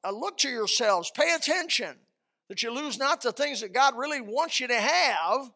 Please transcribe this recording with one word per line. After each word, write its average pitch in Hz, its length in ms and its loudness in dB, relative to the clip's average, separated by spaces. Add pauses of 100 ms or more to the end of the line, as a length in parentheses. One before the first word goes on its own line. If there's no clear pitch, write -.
uh, 190 80 -4
look 269 280 -6
to 277 100 0
yourselves, 208 640 0
pay 330 200 4
attention 311 640 0 (520)
that 190 140 -10
you 226 100 -4
lose 262 260 -6
not 277 220 0
the 247 100 -2
things 277 300 -2
that 202 120 -10
God 262 240 4
really 285 240 -4
wants 247 380 -2
you 254 80 -2
to 240 140 2
have 247 760 2